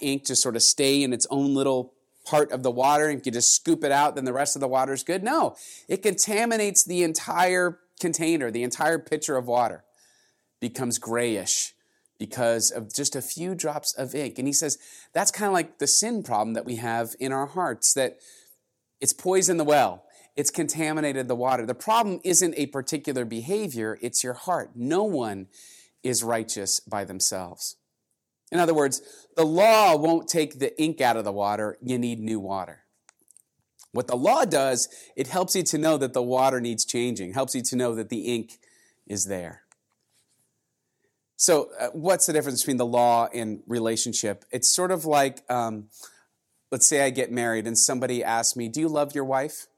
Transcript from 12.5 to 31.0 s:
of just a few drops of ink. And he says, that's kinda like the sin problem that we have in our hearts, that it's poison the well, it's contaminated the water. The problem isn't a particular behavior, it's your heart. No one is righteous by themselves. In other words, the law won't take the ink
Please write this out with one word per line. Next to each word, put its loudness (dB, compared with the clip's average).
of -8
just -4
a -6
few -6
drops -4
of -8
ink. -6
And -2
he 0
says, 0
that's 0
kinda 0
like 0
the -2
sin 2
problem -2
that -6
we -8
have -4
in -4
our -2
hearts, 0
that 0
it's 0
poison 2
the 0
well, 4
it's -2
contaminated -2
the -2
water. 0
The -2
problem 0
isn't 2
a -2
particular -6
behavior, -4
it's -2
your -4
heart. -4
No 0
one -4
is 0
righteous -2
by -6
themselves. -6
In 2
other 4
words, 2
the 4
law 8
won't 2
take 0
the -2
ink 0